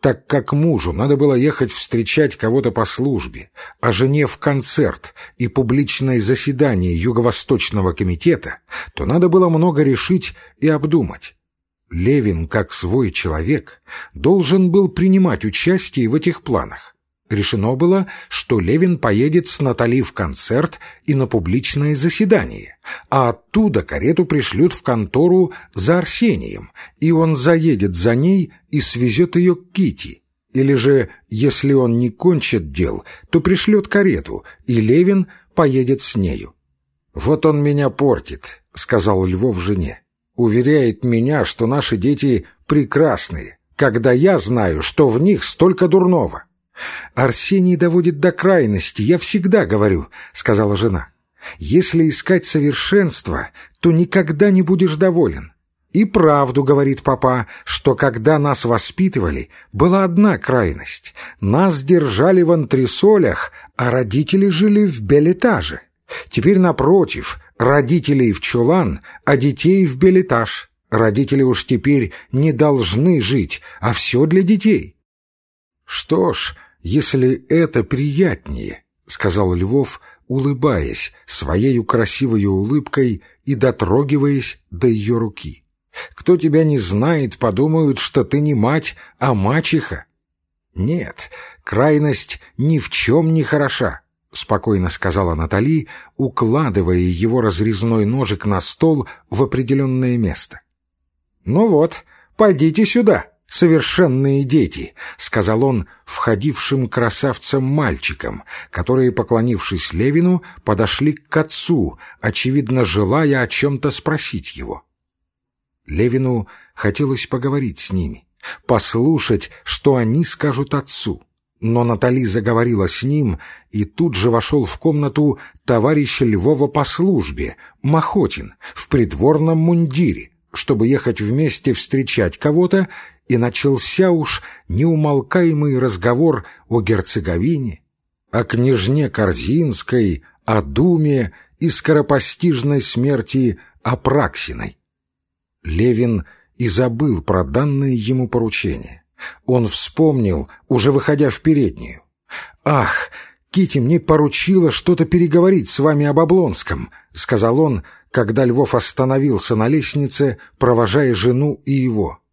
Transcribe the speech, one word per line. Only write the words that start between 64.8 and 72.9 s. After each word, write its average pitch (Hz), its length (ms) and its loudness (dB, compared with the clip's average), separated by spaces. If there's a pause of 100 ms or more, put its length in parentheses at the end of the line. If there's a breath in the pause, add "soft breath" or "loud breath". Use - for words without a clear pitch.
в 131 160 -4
белэтаже. 147 800 0 (480 loud breath)
Теперь, 180 300 2
напротив, 175 800 0 (180 soft breath)
родителей 131 720 2
в 90 80 -4
чулан, 120 600 0 (240 loud breath)
а 139 100 4
детей 165 500 2
в 131 120 -4
белэтаж. 180 720 2 (180)
Родители 113 540 2
уж 127 220 0
теперь 127 480 0 (180 loud breath)
не 143 220 0
должны 135 640 2